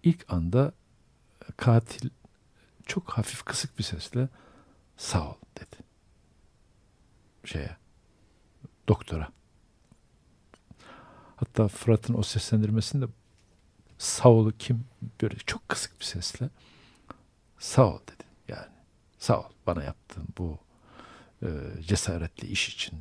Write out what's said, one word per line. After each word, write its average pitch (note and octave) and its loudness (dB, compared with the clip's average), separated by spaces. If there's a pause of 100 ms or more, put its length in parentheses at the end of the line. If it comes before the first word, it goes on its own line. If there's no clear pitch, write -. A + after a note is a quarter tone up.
ilk E3+ 2
anda F#2+ 2 (840)
katil A2+ 4 (760)
çok - -6
hafif, - -4
kısık - -6
bir G#2+ -2
sesle, A#2+ -4 (680)
"Sağ - -2
ol." - -14 (240)
dedi. - -20 (1600)
Şeye, - -8 (1120)
doktora. D#2+ 0 (2000)
Hatta - 0
Fırat'ın A2+ 2
o A2 0
seslendirmesinde A2 0 (920)
"Sağ - 6
ol'u" A2 10
kim A#2+ -2 (380)
böyle A2+ 0
çok - -10
kısık - -6
bir - -10
sesle, - -6 (1120)
"Sağ - 4
ol." - -12
dedi. - -18 (240)
Yani, - -12 (520)
"Sağ - 2
ol - -8 (240)
bana E2+ -2
yaptığın - -12 (100)
bu, E2 -6 (880)
e, - -2 (400)
cesaretli E2+ -2
iş - -4
için, - -10